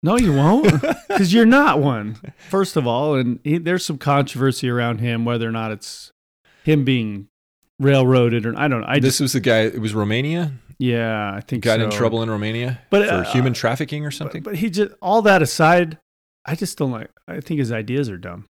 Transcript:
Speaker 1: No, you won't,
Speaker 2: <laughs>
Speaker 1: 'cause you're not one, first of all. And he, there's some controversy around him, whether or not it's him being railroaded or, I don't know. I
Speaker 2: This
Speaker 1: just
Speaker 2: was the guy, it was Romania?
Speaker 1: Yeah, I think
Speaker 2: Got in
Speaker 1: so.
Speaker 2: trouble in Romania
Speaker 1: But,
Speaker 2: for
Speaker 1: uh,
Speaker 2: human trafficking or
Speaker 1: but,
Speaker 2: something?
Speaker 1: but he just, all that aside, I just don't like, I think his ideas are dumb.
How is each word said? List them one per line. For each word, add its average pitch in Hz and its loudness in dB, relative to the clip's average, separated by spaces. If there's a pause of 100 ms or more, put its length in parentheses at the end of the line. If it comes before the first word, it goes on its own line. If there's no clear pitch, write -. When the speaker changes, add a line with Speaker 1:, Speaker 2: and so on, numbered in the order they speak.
Speaker 1:
No, 190 2
you 208 4
won't, 165 4 (140)
Speaker 2:
<laughs> - -20
Speaker 1:
'cause 202 2
you're 226 6
not 240 6
one, 113 -2 (320)
first 196 -2
of 143 0
all. 135 0
And 123 -2
he, 151 0
there's 175 -2
some 147 -6
controversy 135 0
around 120 -2
him, 117 -2
whether 117 -2
or 113 -6
not 113 -6
it's - -14 (540)
him 151 2
being 110 -2 (520)
railroaded 127 4
or, 113 -4
I 147 0
don't 123 -2
know. - -10
I 143 2
Speaker 2:
This 131 2
Speaker 1:
just - -2
Speaker 2:
was 131 -2
the 135 0
guy, 113 2
it 110 -2
was 107 -4
Romania? 139 -2 (260)
Speaker 1:
Yeah, 113 -2
I 98 -8
think 117 -8
Speaker 2:
Got 110 2
in 110 -2
Speaker 1:
so. 104 -4
Speaker 2:
trouble 113 0
in 113 -4
Romania 113 -6
Speaker 1:
But, 208 2
Speaker 2:
for - 0
Speaker 1:
uh, 185 -4
Speaker 2:
human 127 0
trafficking 131 -4
or 147 -8
Speaker 1:
but, 139 -10
Speaker 2:
something? 156 -12
Speaker 1:
but 208 -8
he 208 -2
just, 196 -2 (100)
all 214 2
that 196 6
aside, 160 2 (480)
I 151 -4
just 175 -8
don't 135 -2
like, 110 -10 (180)
I 170 -10
think 151 -6
his 117 -2
ideas 117 -4
are 95 -10
dumb. 90 -14 (120)